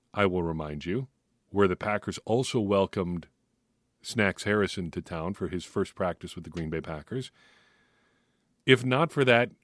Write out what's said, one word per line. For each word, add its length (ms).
I 100
will 160
remind 440
you, 240
where 160
the 80
Packers 500
also 340
welcomed 680
Snacks 420
Harrison 480
to 100
town 320
for 140
his 180
first 300
practice 400
with 80
the 80
Green 180
Bay 100
Packers. 520
If 200
not 260
for 140
that 240